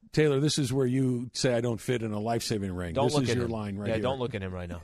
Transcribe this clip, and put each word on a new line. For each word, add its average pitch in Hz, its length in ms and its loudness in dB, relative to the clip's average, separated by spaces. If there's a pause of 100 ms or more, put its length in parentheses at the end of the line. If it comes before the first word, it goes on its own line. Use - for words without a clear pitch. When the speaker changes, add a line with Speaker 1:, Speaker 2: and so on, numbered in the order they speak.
(120)
Speaker 1:
Taylor, 147 280 4
this 151 200 2
is 127 120 0
where 135 140 2
you 127 480 0
say 127 220 2
I 117 60 2
don't 120 200 -2
fit 123 220 -2
in 110 80 -4
a 104 80 -4
life-saving 110 520 -2
ring. 87 220 -4
Speaker 2:
Don't 135 140 2
Speaker 1:
This 123 80 2
Speaker 2:
look 143 80 4
Speaker 1:
is 120 80 0
Speaker 2:
at 113 60 2
Speaker 1:
your - 80 0
Speaker 2:
him. 113 60 -4
Speaker 1:
line 104 260 -4
right 104 100 -6
Speaker 2:
Yeah, 113 80 0
Speaker 1:
here. 107 80 -2
Speaker 2:
don't 131 160 -2
look 120 160 -4
at 98 80 -4
him 92 100 -6
right 90 160 -8
now. 87 140 -10